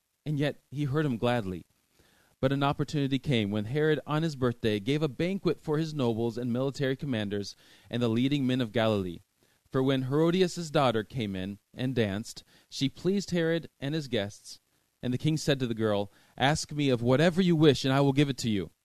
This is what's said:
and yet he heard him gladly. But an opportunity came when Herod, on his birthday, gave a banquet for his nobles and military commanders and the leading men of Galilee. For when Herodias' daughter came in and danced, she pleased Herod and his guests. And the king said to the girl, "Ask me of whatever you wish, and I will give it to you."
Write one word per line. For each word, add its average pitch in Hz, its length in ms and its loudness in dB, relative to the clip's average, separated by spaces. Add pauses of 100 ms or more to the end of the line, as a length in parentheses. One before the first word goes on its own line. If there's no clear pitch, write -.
(260)
and 147 120 -2
yet 143 220 -2 (100)
he 147 140 -6
heard 147 220 0
him 127 120 0
gladly. 107 480 -2 (760)
But 135 100 2
an 139 120 0
opportunity 139 560 -2
came 113 320 0
when 104 140 -2
Herod, 151 400 0
on 151 180 -2
his 160 120 -4
birthday, 117 440 0
gave 135 220 -2
a 156 80 -2
banquet 170 520 -2
for 151 160 -2
his 160 160 -4
nobles 117 440 0
and 120 140 -4
military 131 460 -2
commanders 104 580 -4 (340)
and 120 120 -2
the 120 80 2
leading 131 360 2
men 127 140 0
of 117 120 -4
Galilee. 104 480 0 (500)
For 131 140 0
when 131 200 2
Herodias' 170 680 0
daughter 123 320 4
came 104 320 -4
in 95 240 -6 (160)
and 131 180 -4
danced, 107 500 -2 (260)
she 135 200 -2
pleased 190 420 -2
Herod 165 380 -2 (100)
and 139 140 -6
his 151 140 -6
guests. 104 520 -4 (440)
And 123 100 -2
the 123 60 -2
king 156 180 0
said 143 220 0
to 127 80 -2
the 113 80 -4
girl, 104 360 0 (260)
"Ask 143 340 0
me 147 180 0
of 117 140 2
whatever 147 360 4
you 175 160 4
wish, 151 300 6
and 131 80 2
I 139 60 4
will 139 140 4
give 143 160 4
it 135 100 -6
to 120 100 -2
you." 95 220 -2 (140)